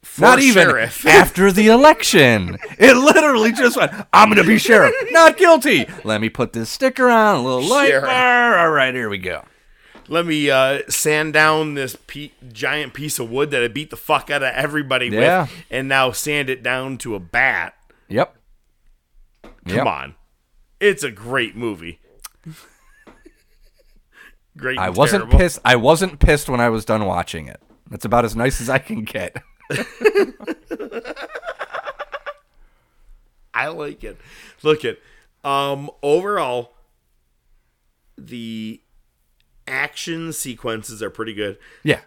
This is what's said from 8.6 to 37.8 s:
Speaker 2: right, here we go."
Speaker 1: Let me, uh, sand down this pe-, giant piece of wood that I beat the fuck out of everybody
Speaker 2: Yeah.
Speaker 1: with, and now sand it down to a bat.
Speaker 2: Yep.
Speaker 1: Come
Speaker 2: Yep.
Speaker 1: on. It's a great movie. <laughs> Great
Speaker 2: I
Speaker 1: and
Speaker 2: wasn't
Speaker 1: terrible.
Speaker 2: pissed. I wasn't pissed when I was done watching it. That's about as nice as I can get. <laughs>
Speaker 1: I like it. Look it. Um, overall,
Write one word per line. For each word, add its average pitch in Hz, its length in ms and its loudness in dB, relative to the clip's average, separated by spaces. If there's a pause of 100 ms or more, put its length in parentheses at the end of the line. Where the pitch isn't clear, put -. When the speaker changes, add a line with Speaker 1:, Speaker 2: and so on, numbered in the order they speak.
Speaker 2:
right, 131 220 0
here 120 160 -4
we 101 100 -6
go." 90 260 -8 (640)
Speaker 1:
Let 170 160 -2
me, 151 240 -2
uh, 135 400 2
sand 151 420 -2
down 156 440 0
this 135 200 -8
pe-, - 360 -18 (200)
giant 135 420 -8
piece 147 260 -10
of 117 120 -8
wood 147 200 -4
that 127 120 -2
I 120 60 -2
beat 143 200 -12
the 117 60 -14
fuck 143 340 -6
out 143 140 -4
of 127 100 -4
everybody 135 540 -4
Speaker 2:
Yeah. 147 360 2
Speaker 1:
with, 135 80 -8 (200)
and 135 160 -6
now 135 240 0
sand 147 380 -6
it 127 120 -8
down 131 380 -6
to 113 160 -10
a 95 60 -10
bat. 101 520 -4 (360)
Speaker 2:
Yep. 117 260 -4 (1080)
Speaker 1:
Come - 100 -20 (240)
Speaker 2:
Yep. 131 100 -2
Speaker 1:
on. 69 280 -8 (680)
It's 196 240 0
a 131 40 -6
great 113 460 -6
movie. 92 460 -10 (440)
<laughs> 160 60 -18 (2000)
Great 131 200 -8
Speaker 2:
I 185 100 -4
Speaker 1:
and 90 100 -6
Speaker 2:
wasn't 180 260 2
Speaker 1:
terrible. 185 160 4
Speaker 2:
pissed. 180 240 0
I 123 140 4
wasn't 156 420 0
pissed 147 300 2
when 127 100 -2
I 120 80 2
was 113 160 -2
done 110 220 -2
watching 87 420 -6
it. - 140 -20 (280)
That's - 140 -16
about 120 220 0
as 107 100 -6
nice 127 240 -2
as 117 100 -8
I 131 100 0
can 110 260 -10
get. 95 320 -12 (320)
<laughs> 143 80 -6 (3750)
Speaker 1:
I 123 140 -4
like 151 360 -14
it. 104 140 -18 (460)
Look 151 200 0
it. - 180 -6 (420)
Um, 139 460 -4 (120)
overall, 147 720 -2 (1400)